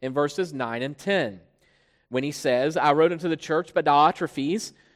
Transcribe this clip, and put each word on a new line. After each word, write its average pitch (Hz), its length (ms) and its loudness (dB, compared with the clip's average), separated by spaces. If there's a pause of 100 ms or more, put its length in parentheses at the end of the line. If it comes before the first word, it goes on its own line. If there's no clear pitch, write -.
in 131 140 -6
verses 147 400 -2
nine 120 280 -4
and 143 140 -8
ten, 143 440 -4 (680)
when 127 160 -2
he 147 80 -4
says, 143 460 0
"I 147 140 4
wrote 160 200 4
unto 170 160 -6
the 160 80 -2
church, 165 380 -4
but 165 100 0
Diotrephes, 147 880 2 (240)